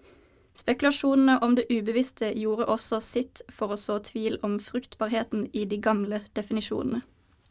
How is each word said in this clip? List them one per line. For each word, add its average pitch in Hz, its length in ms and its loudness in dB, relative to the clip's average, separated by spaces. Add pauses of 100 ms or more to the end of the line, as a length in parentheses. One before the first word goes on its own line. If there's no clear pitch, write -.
(540)
Spekulasjonene 269 880 4
om 240 120 6
det 240 160 2
ubevisste 226 640 0
gjorde 214 320 0
også 220 340 0
sitt - 480 -4
for - 200 -4
å 208 100 -4
så 208 240 -2
tvil 220 400 -4
om 208 160 -2
fruktbarheten 226 960 -4
i 208 100 -2
de 202 140 -4
gamle 208 420 0 (140)
definisjonene. 214 680 -4 (480)